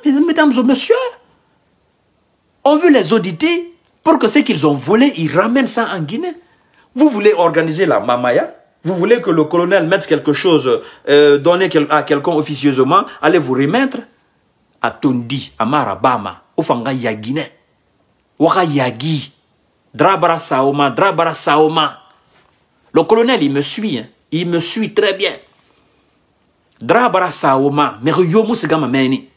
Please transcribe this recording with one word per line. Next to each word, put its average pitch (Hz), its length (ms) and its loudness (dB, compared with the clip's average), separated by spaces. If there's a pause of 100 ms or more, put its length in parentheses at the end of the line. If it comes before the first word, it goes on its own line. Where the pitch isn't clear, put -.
mesdames 302 500 2
et 247 80 0
messieurs. 427 440 0 (1600)
On 294 120 4
veut 330 140 4
les 202 220 4
auditer 302 640 -2 (300)
pour 311 160 4
que 247 80 2
ce 294 100 0
qu'ils 165 260 -2
ont 147 100 2
volé, 220 420 2
ils 160 200 -2
ramènent 233 300 0
ça 220 260 -4
en 190 60 -6
Guinée. 269 380 -8 (580)
Vous 294 140 4
voulez 208 260 2
organiser 165 520 0
la 120 120 2
mamaya ? 123 560 -2 (300)
Vous 180 100 -2
voulez 208 260 2
que 196 100 -4
le 160 120 2
colonel 175 460 0
mette 190 180 0
quelque 147 260 0
chose, 139 480 0 (280)
euh, 143 300 6
donner 175 300 2
quel-, 151 220 0
à 151 140 0
quelqu'un 143 260 -2
officieusement, 147 760 0 (160)
allez 160 180 2
vous 131 160 -2
remettre 214 440 -2 (840)
à 117 120 -4
Tondi, 123 680 -4
à 110 80 -2
Marabama, 113 760 -2 (140)
au 160 60 -2
Fanga 135 300 -4
Yagine, 117 500 -6 (960)
Waka 165 240 2
Yagi, 139 720 -4 (600)
Drabara 165 460 2
Saoma, 139 520 0
Drabara 165 440 0
Saoma. 156 640 0 (920)
Le 165 100 4
colonel, 226 400 2
il 139 100 0
me 139 80 -2
suit, 143 380 -4
hein. 107 80 -10 (240)
Il 175 180 -4
me 170 120 0
suit 208 340 -4
très 202 200 2
bien. 190 180 -4 (1500)
Drabara 180 520 0
Saoma, 139 680 0
mais 151 100 0
Yomu 190 420 2
Sigama 156 320 -2
Meni. 131 500 -2